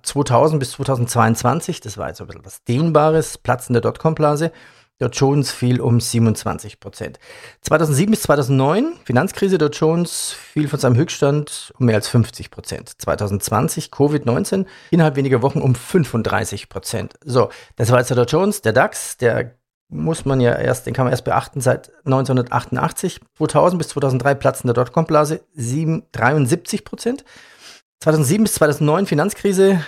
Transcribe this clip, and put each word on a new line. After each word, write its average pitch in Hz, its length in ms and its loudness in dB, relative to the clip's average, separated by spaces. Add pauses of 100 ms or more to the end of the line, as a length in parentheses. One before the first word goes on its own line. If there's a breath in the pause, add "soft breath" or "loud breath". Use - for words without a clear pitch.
zweitausend 143 560 2
bis 127 120 -4
zweitausendzweiundzwanzig, 123 1080 0
das - 180 -14
war 73 120 -8
jetzt - 120 -14
ein 95 60 -14
bisschen - 180 -20
was - 200 -20
Dehnbares, 156 720 2
Platzen - 360 -4
der 117 80 4
Dotcom-Blase. 151 680 -2 (480 loud breath)
Dow 123 120 -2
Jones 139 400 0
fiel 123 300 0
um 117 180 2
siebenundzwanzig 110 800 -2
Prozent. - 400 -14 (420 loud breath)
Zweitausendsieben 156 500 2
bis 214 100 0
zweitausendneun, 143 720 2 (100)
Finanzkrise, 185 540 0
Dow 151 160 2
Jones 170 580 -2
fiel - 360 -4
von 139 120 -4
seinem 123 160 4
Höchststand 147 840 -2
um 123 80 2
mehr 110 80 4
als 101 120 -2
fünfzig - 440 0
Prozent. - 500 -14
Zweitausendzwanzig, 104 880 -2
covid 147 380 0
neunzehn, 190 400 -2 (240 loud breath)
innerhalb 156 240 4
weniger 135 260 2
Wochen 135 180 0
um 131 140 2
fünfunddreißig 104 960 -2
Prozent. - 460 -10 (100)
So, 123 240 2 (260 loud breath)
das 113 160 0
war 127 60 6
jetzt 120 120 2
der 127 80 0
Dow 123 80 4
Jones, 190 360 0
der 113 100 2
dax, - 460 -2
der, 120 400 0 (320)
muss 156 360 -4
man 135 140 0
ja 120 160 2
erst, 127 300 -2
den 123 80 -4
kann 131 120 0
man 123 60 0
erst 127 140 -4
beachten, - 340 -2
seit 127 320 -2 (120)
neunzehnhundertachtundachtzig, 131 1160 -2 (160)
zweitausend 156 440 2
bis 156 100 -4
zweitausenddrei, 135 460 0
Platzen 131 320 -2
der 120 80 2
Dotcom-Blase, 151 680 0 (100)
sieben-, 151 580 -4
dreiundsiebzig 139 760 0
Prozent. - 400 -8 (720 loud breath)
Zweitausendsiebenundsieben 156 440 2
bis 185 120 2
zweitausendneun 151 500 2
Finanzkrise, 190 840 2